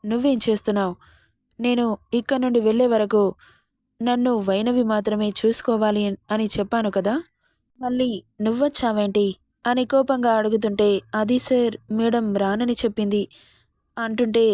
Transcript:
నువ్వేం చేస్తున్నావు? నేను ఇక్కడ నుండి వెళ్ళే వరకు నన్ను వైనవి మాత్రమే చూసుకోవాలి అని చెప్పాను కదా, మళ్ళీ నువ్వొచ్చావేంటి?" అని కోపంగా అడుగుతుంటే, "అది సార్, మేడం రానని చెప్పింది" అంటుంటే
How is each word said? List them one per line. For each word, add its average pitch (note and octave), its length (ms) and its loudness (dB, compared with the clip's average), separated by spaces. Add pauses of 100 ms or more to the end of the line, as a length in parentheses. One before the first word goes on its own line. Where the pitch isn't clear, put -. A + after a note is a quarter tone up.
నువ్వేం A#3+ 340 0
చేస్తున్నావు? G3+ 560 -2 (640)
నేను A#3+ 280 0 (280)
ఇక్కడ B3 260 0
నుండి A#3+ 200 2
వెళ్ళే A3+ 260 2
వరకు G#3+ 360 2 (800)
నన్ను B3 380 2
వైనవి A3 460 0
మాత్రమే G#3+ 460 0
చూసుకోవాలి G#3+ 760 0 (260)
అని G#3+ 160 0
చెప్పాను G#3 440 -2
కదా, G3 240 -2 (680)
మళ్ళీ B3 300 -2 (300)
నువ్వొచ్చావేంటి?" G#3+ 840 0 (380)
అని B3 200 0
కోపంగా C4 480 2
అడుగుతుంటే, G#3+ 560 0 (260)
"అది G#3+ 240 0
సార్, A#3+ 360 0 (160)
మేడం A3+ 360 0 (100)
రానని G#3+ 380 0
చెప్పింది" G#3 480 -2 (720)
అంటుంటే A3+ 580 0